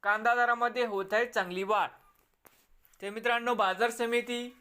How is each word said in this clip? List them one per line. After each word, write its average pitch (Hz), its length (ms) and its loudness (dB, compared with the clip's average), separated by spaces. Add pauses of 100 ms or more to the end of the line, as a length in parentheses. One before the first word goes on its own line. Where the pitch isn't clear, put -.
कांदा 220 320 2
दरामध्ये 240 500 2
होत 196 260 -4
आहे 226 140 2
चांगली 190 380 -4
वाढ. 196 260 0 (1120)
तर 202 80 -8
मित्रांनो, 233 440 0
बाजार 202 360 2
समिती 240 720 -2